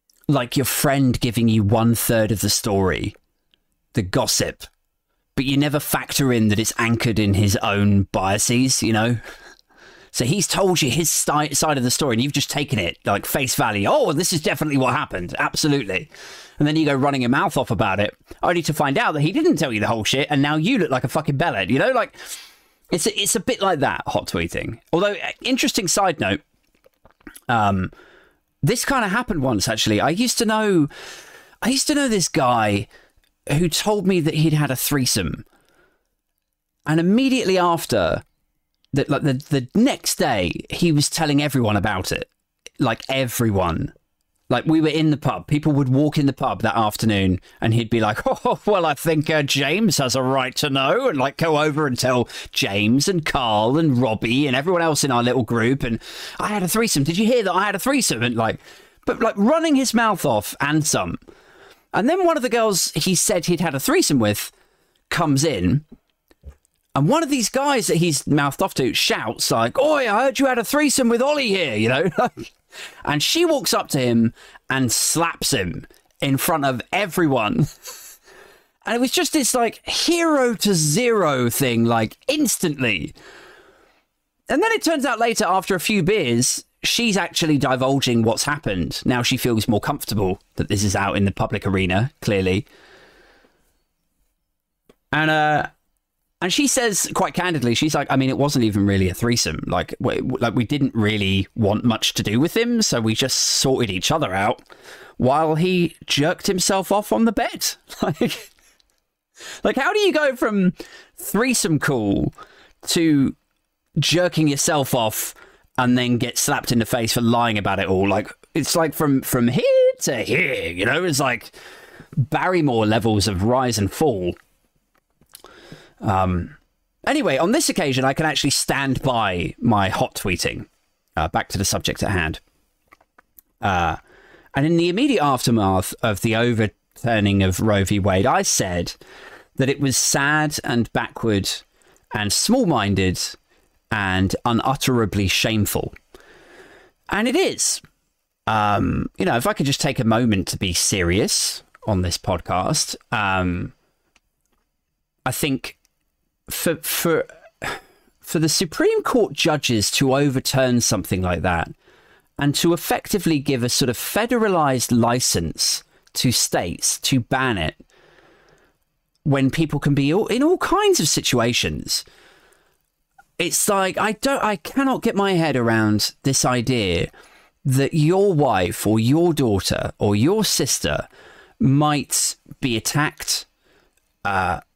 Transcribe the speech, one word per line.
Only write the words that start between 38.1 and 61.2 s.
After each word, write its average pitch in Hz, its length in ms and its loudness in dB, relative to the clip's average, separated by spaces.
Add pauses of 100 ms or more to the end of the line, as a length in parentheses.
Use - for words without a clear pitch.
that, 135 160 0
like, 143 120 0
the, 139 120 0
the 131 420 -4
next 233 400 2
day, 113 360 0 (180)
he 170 220 2
was 147 180 2
telling 147 320 0
everyone 123 340 0
about 95 360 -2
it. - 180 -6 (500)
Like, 113 300 -2
everyone. 113 840 -2 (560)
Like, 123 160 0
we 160 160 2
were 156 60 2
in 156 240 2
the 139 60 0
pub. 117 280 -4
People 147 280 0
would 135 160 2
walk 143 280 2
in 143 80 2
the 135 80 2
pub 110 300 -4
that 110 120 -2
afternoon, 104 640 0 (220)
and 113 120 0
he'd 117 180 0
be 117 80 2
like, 107 260 0
<laughs> - 200 -2
"Oh, 233 200 0
well, 190 200 2
I 147 100 0
think, 156 340 0
uh, 156 140 2
James 143 540 0
has 127 180 0
a 135 80 0
right 127 320 0
to 147 160 -2
know," 151 360 2
and, 156 120 0
like, 135 180 -2
go 160 220 2
over 151 260 0
and 127 120 -2
tell 127 300 2 (240)
James 110 560 2
and 180 160 0
Carl 117 540 2
and 147 220 2
Robbie 120 480 0
and 127 80 0
everyone 170 260 0
else 160 220 0
in 139 80 0
our 120 100 2
little 123 220 2
group, 117 400 0
and, 117 160 -2 (400)
"I - 80 -2
had 208 160 -2
a 175 40 0
threesome. 208 360 0
Did 165 140 -2
you 220 100 2
hear 240 160 2
that 185 100 0
I 185 120 0
had 196 100 -2
a 190 40 -6
threesome?" 226 440 -2
And, 120 120 -2
like, 110 240 -2 (460)
but, 233 140 -2
like, - 180 0
running 311 380 4
his 262 180 0
mouth 214 320 0
off 110 340 0
and 151 260 0
some. 92 340 -2 (720)